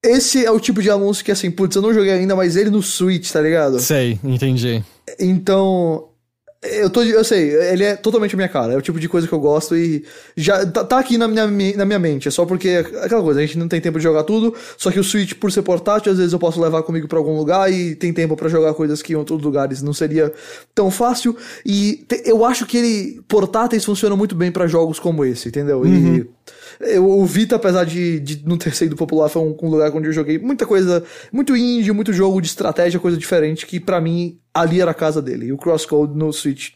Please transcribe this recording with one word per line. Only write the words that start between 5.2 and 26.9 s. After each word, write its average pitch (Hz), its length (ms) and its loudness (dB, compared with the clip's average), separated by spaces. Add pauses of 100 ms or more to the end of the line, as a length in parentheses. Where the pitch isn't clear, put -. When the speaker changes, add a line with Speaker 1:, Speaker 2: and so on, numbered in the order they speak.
Speaker 1:
eu 202 280 0
tô, 240 120 2
eu 220 220 4
sei, 160 300 2 (160)
ele 185 140 2
é 202 120 0
totalmente 208 380 0
a - 20 -2
minha 185 120 -2
cara, 120 260 -2
é - 20 0
o 135 60 -2
tipo 165 180 -6
de 160 80 -6
coisa 170 180 0
que 165 60 -6
eu 160 80 -2
gosto 151 340 0
e 165 300 0 (320)
já 190 300 0
tá, 196 180 -2
tá 254 140 2
aqui 262 180 0
na 226 100 2
minha, 220 200 0 (280)
na 202 120 -2
minha 202 120 0
mente, 147 300 -2
é - 20 0
só 175 140 0
porque 185 240 -2
é 180 120 2
aquela 202 420 0
coisa, 147 180 2
a 151 60 0
gente 151 120 -6
não 170 80 -2
tem 165 140 -2
tempo 165 180 -4
de 156 40 -2
jogar 156 220 2
tudo, 220 300 0 (220)
só 185 140 -2
que 185 100 0
o 190 40 2
Switch, 196 300 -2
por 202 160 -2
ser 190 120 0
portátil, 202 500 0
às 185 60 0
vezes 175 160 2
eu 175 40 -2
posso 170 220 -2
levar 160 220 0
comigo 160 260 -4
pra 165 100 0
algum 156 180 0
lugar 185 360 2
e 175 220 -2
tem 170 180 -4
tempo 165 240 0
pra 160 120 -4
jogar 156 260 2
coisas 151 260 -2
que 165 140 -6
em - 20 0
outros 151 260 -4
lugares 139 380 -2
não 143 140 -4
seria 156 380 0 (420)
tão 196 160 2
fácil, 240 440 0 (300)
e 202 420 -2
te-, - 200 -4
eu 226 180 4
acho 247 220 0
que 233 100 -2
ele, 220 500 -2
portáteis 214 580 2
funcionam 202 320 0
muito 196 180 0
bem 175 180 -2
pra 180 140 0
jogos 165 320 0
como 160 260 -2
esse, 120 240 -2
entendeu? 143 380 0
E - 40 6
Speaker 2:
Uhum. 170 360 4 (540)
Speaker 1:
Eu, 196 280 4